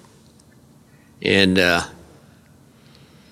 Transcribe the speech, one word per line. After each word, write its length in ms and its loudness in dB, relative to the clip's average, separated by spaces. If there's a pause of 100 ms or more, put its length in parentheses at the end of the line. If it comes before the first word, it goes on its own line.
(1200)
And, 340 0
uh, 240 0 (1500)